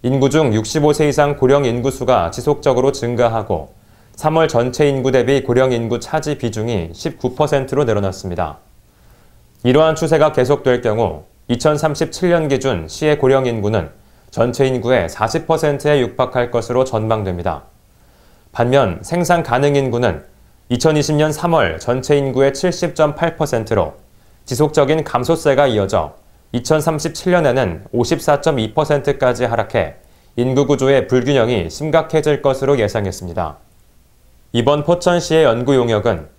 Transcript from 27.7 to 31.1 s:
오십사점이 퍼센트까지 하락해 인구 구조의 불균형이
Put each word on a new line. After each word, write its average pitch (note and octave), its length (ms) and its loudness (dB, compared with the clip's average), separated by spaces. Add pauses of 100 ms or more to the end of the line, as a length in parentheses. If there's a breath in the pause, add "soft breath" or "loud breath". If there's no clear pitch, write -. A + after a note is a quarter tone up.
오십사점이 C#3+ 840 0
퍼센트까지 C3+ 720 0
하락해 A2+ 520 -2 (400 soft breath)
인구 C3 320 2
구조의 C3 400 2
불균형이 A#2+ 600 0